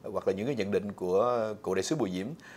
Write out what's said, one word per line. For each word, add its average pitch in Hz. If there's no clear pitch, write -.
hoặc 95
là 98
những 101
cái 139
nhận 101
định 101
của 107
cụ 92
đại 95
sứ 160
Bùi 110
Diễm, 92